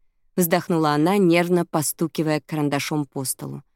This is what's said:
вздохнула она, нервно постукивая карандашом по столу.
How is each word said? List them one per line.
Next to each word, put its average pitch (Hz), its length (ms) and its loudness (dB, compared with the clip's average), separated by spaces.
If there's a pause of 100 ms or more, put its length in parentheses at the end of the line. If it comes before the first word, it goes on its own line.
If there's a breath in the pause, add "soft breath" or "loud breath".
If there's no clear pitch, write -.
(360)
вздохнула 165 560 2
она, 160 260 2
нервно 175 480 4
постукивая 156 760 -2
карандашом 147 640 -2
по 135 180 -8
столу. 139 400 -10 (120)